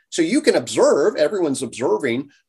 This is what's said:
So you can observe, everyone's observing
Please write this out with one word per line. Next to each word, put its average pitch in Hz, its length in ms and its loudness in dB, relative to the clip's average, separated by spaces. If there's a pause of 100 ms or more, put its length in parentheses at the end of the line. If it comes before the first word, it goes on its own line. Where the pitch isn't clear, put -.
(100)
So - 100 -4
you 196 220 2
can 202 140 0
observe, 151 600 2
everyone's 147 460 0
observing 131 640 -4 (200)